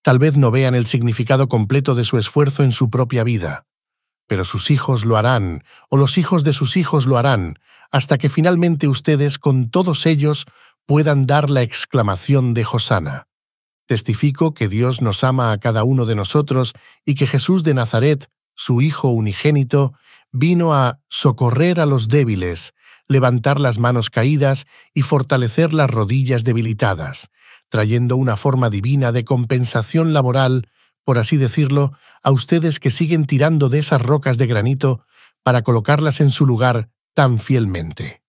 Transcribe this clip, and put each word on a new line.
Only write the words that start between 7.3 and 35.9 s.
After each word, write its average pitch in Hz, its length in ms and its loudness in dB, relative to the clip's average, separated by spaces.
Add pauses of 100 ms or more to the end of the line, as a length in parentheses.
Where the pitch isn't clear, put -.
hasta 139 260 0
que 139 120 0
finalmente 170 580 2
ustedes, 139 500 0
con 131 320 0
todos 180 360 -2
ellos, 151 400 0 (400)
puedan 147 400 2
dar 143 240 2
la 135 140 2
exclamación 120 880 0
de 113 120 -2
Hosana. 80 600 -4 (600)
Testifico 139 680 -2
que 110 160 -4
Dios 117 320 -2
nos 113 240 -2
ama 127 260 0
a 104 60 -2
cada 110 260 -2
uno 127 220 0
de 110 100 -2
nosotros 131 580 -2 (300)
y 147 120 -2
que 139 120 0
Jesús 175 380 0
de 151 80 2
Nazaret, 131 560 0 (260)
su 123 260 0
Hijo 147 280 0
unigénito, 131 840 0 (380)
vino 165 420 2
a 127 360 0
socorrer 131 720 0
a 156 40 2
los 131 220 0
débiles, 107 680 -2 (360)
levantar 131 500 2
las 120 200 -2
manos 120 300 0
caídas 135 560 0 (280)
y 147 80 0
fortalecer 135 720 0
las 143 180 2
rodillas 117 540 0
debilitadas, 107 840 -4 (400)
trayendo 117 440 0
una 127 200 0
forma 131 360 0
divina 120 400 0
de 120 120 -2
compensación 123 880 -2
laboral, 131 600 0 (320)
por 123 160 0
así 117 180 0
decirlo, 139 560 0 (300)
a 135 80 2
ustedes 156 480 0
que 135 100 0
siguen 156 360 0
tirando 143 440 2
de 131 80 0
esas 147 240 0
rocas 131 380 0
de 131 80 2
granito 123 580 0 (380)
para 123 180 2
colocarlas 131 580 0